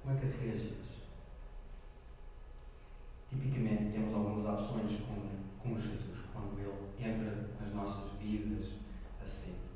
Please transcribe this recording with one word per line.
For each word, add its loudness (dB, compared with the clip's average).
Como 4
é 6
que 2
reagias? 2
Tipicamente, 4
temos 4
algumas 4
opções 2
com, 0
com 4
Jesus, 0
quando -2
ele -2
entra 2
nas -2
nossas 0
vidas, 2
assim. -2